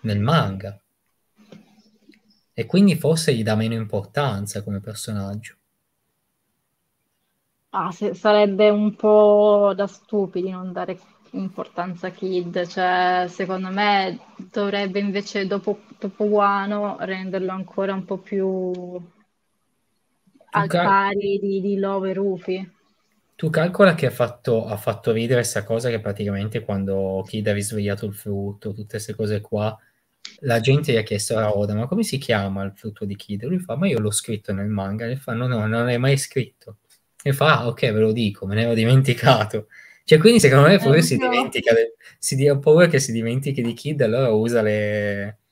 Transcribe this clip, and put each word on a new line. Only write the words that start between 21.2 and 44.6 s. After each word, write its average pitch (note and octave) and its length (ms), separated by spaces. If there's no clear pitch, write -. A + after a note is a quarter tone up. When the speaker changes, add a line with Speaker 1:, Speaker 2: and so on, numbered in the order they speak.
Speaker 2:
di, G3 240
di G3 160
Love G3 320
e F#3 40
Rufy. F#3+ 600
Speaker 1:
Tu D#3+ 120
calcola F3+ 460
che C#3+ 100
ha A#2+ 60
fatto, A2+ 540
ha G#2+ 120
fatto G#2+ 340
ridere A#2 320
sta G#2 220
cosa A#2 240
che A2+ 100
praticamente G#2 640
quando G2 680
Kid G#2+ 200
ha G#2 60
risvegliato G2+ 520
il G2+ 80
frutto, G2+ 600
tutte G#2+ 240
ste G#2 160
cose G#2 280
qua, G#2+ 360
la A#2 200
gente C3+ 320
gli - 40
ha G#2+ 60
chiesto G#2+ 340
a G#2+ 200
Oda, G#2 180
"Ma A2+ 120
come G#3 160
si G3 140
chiama G2 460
il G2 120
frutto G#2+ 280
di G2+ 140
Kid?" G#2 260
E B2+ 40
lui F3+ 120
fa, A#2 160
"Ma F3+ 120
io B2+ 120
l'ho G#2+ 120
scritto G#2 420
nel G2 160
manga." G#2 380
E B2+ 100
fa, B2+ 160
"No, A#2+ 140
no, A2 200
non A#2 180
l'hai B2 140
mai C3+ 180
scritto." - 600
E C#3 120
fa, D3 260
"Ah, A#2+ 80
ok, A#2 140
ve G#2+ 80
lo A2 140
dico, G#2+ 340
me G2+ 80
ne A2+ 80
ero A#2 100
dimenticato." A#2 960
Cioè, D#3 140
quindi A3+ 200
secondo C#3 300
me G3 100
pure D3 220
si C3 160
Speaker 2:
Oddio. - 0
Speaker 1:
dimentica B3 560
le-, A2+ 220
si - 180
di-, C#3 120
ho C#3 100
paura D#3+ 280
che D3+ 120
si B2 120
dimentichi B2+ 500
di A#2 120
Kid, C#3+ 280
allora A#2+ 300
usa A2+ 300